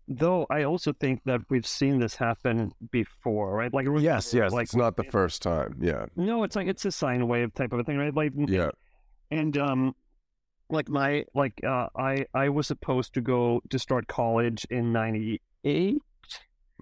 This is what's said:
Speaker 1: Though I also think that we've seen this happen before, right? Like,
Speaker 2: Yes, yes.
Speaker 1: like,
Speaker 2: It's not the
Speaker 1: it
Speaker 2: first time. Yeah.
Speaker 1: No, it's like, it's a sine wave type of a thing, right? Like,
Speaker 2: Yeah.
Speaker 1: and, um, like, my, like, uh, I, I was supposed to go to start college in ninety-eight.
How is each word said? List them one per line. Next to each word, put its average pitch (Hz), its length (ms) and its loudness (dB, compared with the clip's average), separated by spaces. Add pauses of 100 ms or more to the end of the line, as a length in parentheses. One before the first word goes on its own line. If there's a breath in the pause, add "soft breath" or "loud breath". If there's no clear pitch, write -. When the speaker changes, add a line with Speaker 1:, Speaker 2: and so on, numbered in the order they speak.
Speaker 1:
Though 160 400 0
I 151 140 0
also 151 320 0
think 135 320 0
that 123 240 0
we've 127 160 2
seen 139 320 2
this 117 160 0
happen 117 580 0 (180)
before, 104 640 -2
right? 117 200 -2
Like, 135 120 0 (120)
Speaker 2:
Yes, 147 340 2
yes. 107 200 4
Speaker 1:
like, 120 120 0
Speaker 2:
It's - 100 -6
not 117 220 2
the 104 60 -2
Speaker 1:
it - 100 -6
Speaker 2:
first 92 300 2
time. 78 360 -2
Yeah. 67 280 0 (100)
Speaker 1:
No, 214 280 0
it's 185 120 -6
like, 190 100 0
it's 190 200 -4
a 190 40 0
sine 123 380 0
wave 120 240 0
type 127 220 -4
of 120 60 0
a 117 40 -4
thing, 143 140 -2
right? 143 160 -2
Like, 151 200 0
Speaker 2:
Yeah. 95 360 2 (600)
Speaker 1:
and, 151 280 0
um, 131 360 0 (760)
like, 156 180 0
my, 143 460 0
like, 135 300 0
uh, 123 300 -2
I, 135 380 -2
I 135 160 2
was 143 180 0
supposed - 480 -2
to 131 60 0
go 120 480 2
to 131 100 -2
start 120 280 -2
college 117 640 0
in 117 220 0
ninety-eight. 113 1120 -2 (800 loud breath)